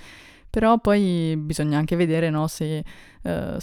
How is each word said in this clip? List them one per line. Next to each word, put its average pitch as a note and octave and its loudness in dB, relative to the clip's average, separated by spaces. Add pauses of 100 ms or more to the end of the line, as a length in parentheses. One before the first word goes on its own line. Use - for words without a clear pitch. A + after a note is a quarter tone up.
(500)
Però A3+ 4
poi F3+ 2
bisogna D3+ -2
anche D#3 0
vedere, E3 2
no, D#3 0
se, D#3 -6 (400)
eh, - -6